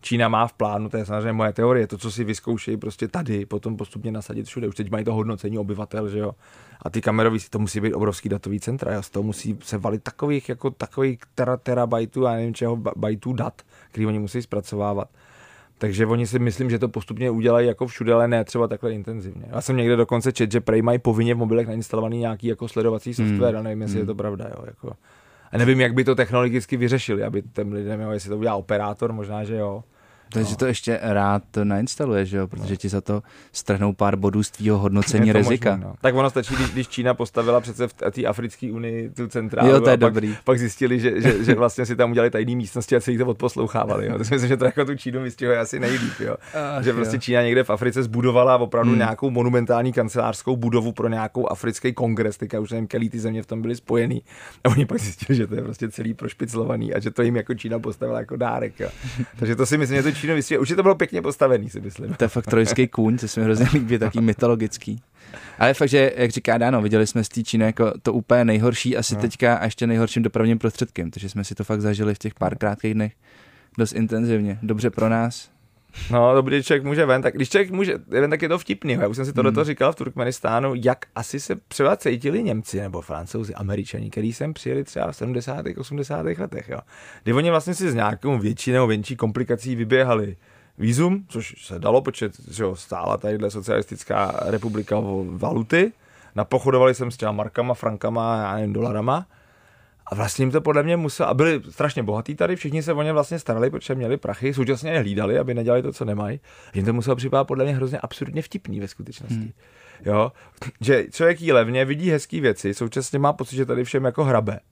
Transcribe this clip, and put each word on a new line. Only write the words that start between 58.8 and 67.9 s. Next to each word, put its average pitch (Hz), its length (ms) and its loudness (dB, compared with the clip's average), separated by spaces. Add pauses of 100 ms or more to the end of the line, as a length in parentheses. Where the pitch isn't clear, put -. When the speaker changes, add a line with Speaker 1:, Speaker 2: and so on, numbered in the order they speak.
Speaker 1:
jo. - 80 -6 (260)
Speaker 2:
<laughs> 120 240 -8
Speaker 1:
Takže 117 180 0
to 127 100 2
si 151 120 2
myslím, 139 180 0
že 135 60 2
tu 147 180 0
Čínu 156 140 0
vystihuje. 143 260 0
Už 135 100 0
je 175 60 0
to 190 60 2
bylo 190 120 2
pěkně 175 280 -2
postavený, 131 480 2
si - 100 -10
myslím. 101 340 -8
Speaker 2:
To - 100 2
je 113 40 2
fakt 117 180 -4
trojský 113 420 4
kůň, 113 300 2
to 117 100 -6
se - 120 -4
mi 110 40 2
hrozně 110 280 4
líbí, 120 260 2
taky 107 220 0
mytologický. 113 800 0 (560)
Ale 127 160 6
fakt, - 140 2
že, 135 280 6
jak 123 140 2
říká 117 280 2
Dano, 120 240 4
viděli 107 240 4
jsme 113 180 0
z - 40 -8
té 117 140 -4
Číny 113 220 2
jako 110 280 2 (100)